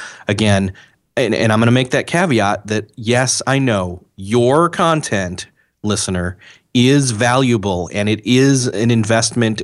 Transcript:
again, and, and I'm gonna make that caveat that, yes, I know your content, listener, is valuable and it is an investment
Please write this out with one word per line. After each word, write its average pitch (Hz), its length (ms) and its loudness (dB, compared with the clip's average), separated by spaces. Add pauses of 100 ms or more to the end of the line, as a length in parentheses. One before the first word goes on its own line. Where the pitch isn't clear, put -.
(280)
again, 98 460 0 (420)
and, 117 180 0
and 110 200 0
I'm 110 60 2
gonna 117 120 4
make 131 200 2
that 135 160 -2
caveat 110 600 0
that, 107 300 -6
yes, 120 500 0
I 135 120 0
know 95 440 -2 (140)
your 120 520 2
content, 147 800 -2 (360)
listener, 92 540 -4 (360)
is 131 380 2
valuable 110 840 0
and 104 160 -2
it 107 160 -4
is 127 420 2
an 117 240 0
investment 113 720 0